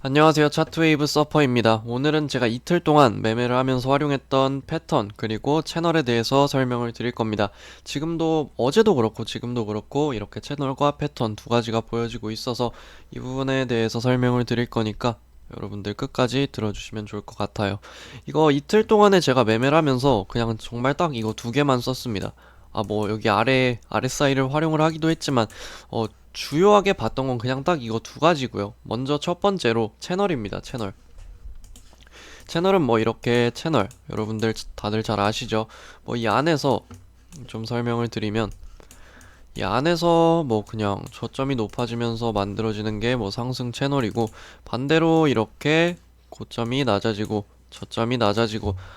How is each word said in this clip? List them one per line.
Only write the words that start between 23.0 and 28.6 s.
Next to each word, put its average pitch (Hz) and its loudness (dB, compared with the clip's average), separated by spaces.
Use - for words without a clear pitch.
여기 107 -2
아래, 120 2
알에스아이를 131 0
활용을 156 0
하기도 160 2
했지만, 135 0
어, 113 -2
주요하게 196 2
봤던 131 -4
건 127 -2
그냥 131 -4
딱 165 0
이거 113 -4
두 - -12
가지고요. 127 0